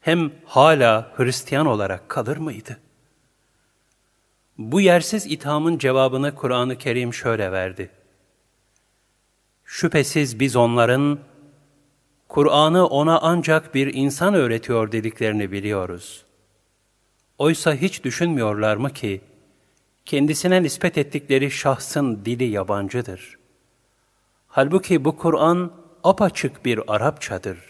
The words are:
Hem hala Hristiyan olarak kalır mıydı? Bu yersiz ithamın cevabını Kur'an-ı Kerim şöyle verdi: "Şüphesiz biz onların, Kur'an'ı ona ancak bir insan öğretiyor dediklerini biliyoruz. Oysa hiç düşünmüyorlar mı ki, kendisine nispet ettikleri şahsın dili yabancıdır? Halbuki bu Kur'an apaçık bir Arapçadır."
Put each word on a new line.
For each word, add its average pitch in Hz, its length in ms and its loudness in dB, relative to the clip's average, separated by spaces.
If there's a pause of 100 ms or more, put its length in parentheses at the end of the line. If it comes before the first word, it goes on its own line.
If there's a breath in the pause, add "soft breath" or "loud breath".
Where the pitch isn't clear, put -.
Hem 160 320 0 (120)
hala 131 720 4
Hristiyan 135 500 0
olarak 101 420 -2
kalır 131 280 -4
mıydı? 131 440 -12 (1800)
Bu 120 220 -2
yersiz 190 460 4
ithamın 151 520 -2
cevabını 131 560 0
Kur'an-ı 127 440 -4
Kerim 120 360 -4
şöyle 107 380 -2
verdi: 92 380 -6 (1700)
"Şüphesiz 139 760 -2
biz 127 160 0
onların, 123 640 2 (1080)
Kur'an'ı 156 580 4
ona 156 360 2
ancak 160 520 0
bir 135 200 0
insan 143 400 0
öğretiyor 113 580 0
dediklerini 107 600 -4
biliyoruz. 98 720 -6 (1120)
Oysa 156 360 2
hiç 143 300 -4
düşünmüyorlar 107 720 0
mı 135 160 -4
ki, 98 280 -6 (840)
kendisine 151 580 2
nispet 165 360 -2
ettikleri 139 520 0
şahsın 131 760 -2
dili 120 200 -2
yabancıdır? 101 960 -6 (1080)
Halbuki 151 560 0
bu 156 120 0
Kur'an 170 560 0 (320)
apaçık 180 600 0
bir 117 160 -2 (140)
Arapçadır." 107 640 -4 (120)